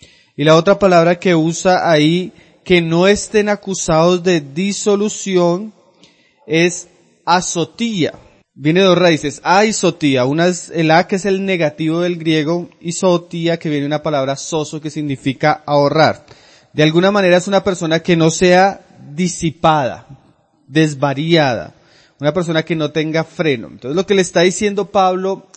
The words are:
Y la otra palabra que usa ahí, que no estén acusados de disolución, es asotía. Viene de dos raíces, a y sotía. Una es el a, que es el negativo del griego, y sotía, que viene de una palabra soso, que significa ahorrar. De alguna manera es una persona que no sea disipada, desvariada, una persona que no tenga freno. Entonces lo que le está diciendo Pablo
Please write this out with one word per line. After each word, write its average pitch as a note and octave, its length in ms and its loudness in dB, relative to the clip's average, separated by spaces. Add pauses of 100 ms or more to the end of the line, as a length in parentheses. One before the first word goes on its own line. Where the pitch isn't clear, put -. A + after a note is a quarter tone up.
(360)
Y D3 80 -2
la D#3 100 6
otra F#3 240 4
palabra F3 400 4
que F3+ 160 0
usa E3+ 560 0
ahí, E3 420 0 (300)
que F3+ 180 2
no E3+ 280 2
estén G#3 400 0
acusados F3+ 720 0
de F3 180 0
disolución, F#3+ 1300 -2 (720)
es E3+ 400 -2 (380)
asotía. F3 920 -4 (400)
Viene D3+ 240 0
de G3 80 4
dos F3+ 100 4
raíces, D#3+ 460 0
a F#3 220 2
y A3 80 0
sotía. C#3+ 520 0
Una D#3 220 0
es F3+ 240 -4
el D#3+ 220 0
a, F3 160 2
que G#3 80 -2
es F3+ 80 -4
el G3 200 -2
negativo D#3+ 580 -2
del F3+ 140 -4
griego, D#3+ 540 -2 (100)
y E3+ 120 -8
sotía, E3+ 640 -2
que E3+ 120 -6
viene C#3+ 120 -2
de C#3+ 60 -4
una D3+ 160 -4
palabra C3+ 320 -2
soso, D3+ 440 -6
que D3+ 100 -10
significa D3+ 760 -4
ahorrar. C#3+ 580 2 (480)
De D3+ 120 2
alguna E3+ 260 2
manera F#3+ 280 4
es F3+ 100 -6
una G3 160 0
persona E3 400 -2
que F3+ 100 2
no E3 160 2
sea F#3 560 2 (300)
disipada, D#3 920 -2 (600)
desvariada, C#3+ 1080 0 (460)
una D3 120 -2
persona E3 320 -2
que E3+ 120 -4
no D3+ 160 -4
tenga D#3+ 320 -2
freno. C#3 420 -4
Entonces A#2+ 300 -10
lo F#3 100 -2
que G#3 80 0
le F#3+ 80 2
está E3+ 200 0
diciendo G3 500 -2
Pablo F#3 640 -2